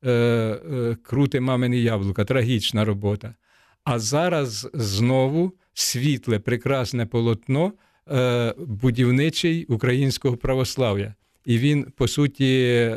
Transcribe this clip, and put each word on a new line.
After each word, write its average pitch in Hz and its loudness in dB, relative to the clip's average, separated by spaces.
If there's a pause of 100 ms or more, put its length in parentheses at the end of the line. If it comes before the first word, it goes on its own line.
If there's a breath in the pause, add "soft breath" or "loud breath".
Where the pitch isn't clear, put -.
е, 127 0
е, 117 0
"Крути 135 0
мамині 123 0
яблука", 104 0
трагічна 117 0
робота. 104 -4 (500 soft breath)
А 123 -2
зараз 135 -2
знову 131 0 (220)
світле, 123 0
прекрасне 120 -2
полотно, 123 0 (400 soft breath)
е, 120 0
будівничий 127 0
українського 127 0
православ'я. 120 -2 (320)
І 117 2
він, 143 2 (100)
по 120 0
суті, 127 2